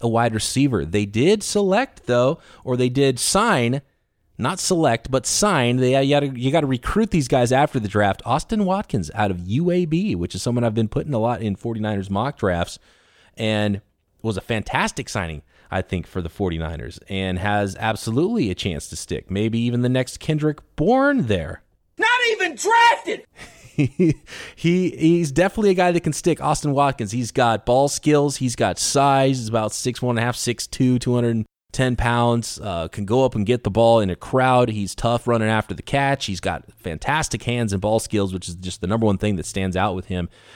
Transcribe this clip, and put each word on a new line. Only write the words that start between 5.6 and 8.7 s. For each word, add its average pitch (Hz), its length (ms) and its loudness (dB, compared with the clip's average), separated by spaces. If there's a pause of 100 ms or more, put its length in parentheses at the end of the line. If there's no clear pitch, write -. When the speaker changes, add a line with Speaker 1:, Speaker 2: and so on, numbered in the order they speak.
Speaker 1:
They, 127 260 2
you 139 120 2
gotta, 139 240 0
you 131 120 0
gotta 151 160 2
recruit 160 420 0
these 147 180 0
guys 123 240 2
after 135 280 2
the 107 80 -2
draft. 101 380 0
Austin 170 380 -2
Watkins 180 520 -2